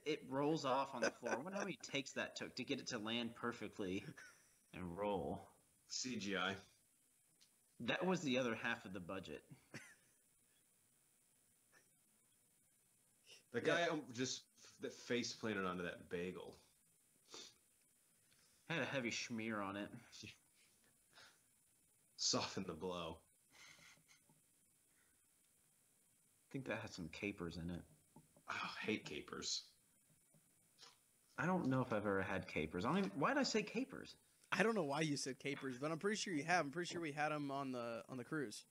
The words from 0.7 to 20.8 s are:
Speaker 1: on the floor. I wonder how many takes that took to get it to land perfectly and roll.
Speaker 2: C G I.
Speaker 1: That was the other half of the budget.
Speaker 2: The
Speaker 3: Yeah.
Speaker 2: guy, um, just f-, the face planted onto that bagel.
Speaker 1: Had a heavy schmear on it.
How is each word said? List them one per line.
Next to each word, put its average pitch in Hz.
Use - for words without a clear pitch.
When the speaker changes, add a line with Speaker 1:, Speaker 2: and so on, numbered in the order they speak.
Speaker 1:
on 120
the 113
floor. 117
I 110
wonder 175
how 202
many 185
takes -
that -
took -
to 127
get 127
it -
to 123
land 113
perfectly 104
and 87
roll. 98
Speaker 2:
C 123
G 98
I. 92
Speaker 1:
That 139
was 180
the 127
other 120
half 117
of 98
the 98
budget. 90
Speaker 2:
The 117
Speaker 3:
Yeah. 113
Speaker 2:
guy, 170
um, 156
just 123
f-, -
the 127
face -
planted 101
onto 90
that -
bagel. 87
Speaker 1:
Had 160
a 123
heavy 120
schmear 110
on 98
it. 101